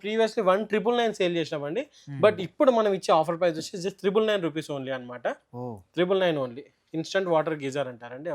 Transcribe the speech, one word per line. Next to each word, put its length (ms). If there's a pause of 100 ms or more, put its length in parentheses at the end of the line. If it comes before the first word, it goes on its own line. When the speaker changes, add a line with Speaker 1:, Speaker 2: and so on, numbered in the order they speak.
Speaker 1:
previously 480
వన్ 240
ట్రిపుల్ 280
నైన్ 180
సేల్ 220
చేసామండి. 420 (240)
Speaker 2:
Hmm. 180
Speaker 1:
But 220
ఇప్పుడు 320
మనం 200
ఇచ్చే 200
ఆఫర్ 240
ప్రైస్ 180
వచ్చి 240
just 180
త్రిబుల్ 280
నైన్ 180
రూపీస్ 300
only 200
అనమాట. 280 (340)
Speaker 2:
ఓ. 80 (280)
Speaker 1:
త్రిబుల్ 280
నైన్ 220
only. 180 (320)
ఇన్‌స్టంట్ 340
వాటర్ 300
గీజర్ 280
అంటారండి, 460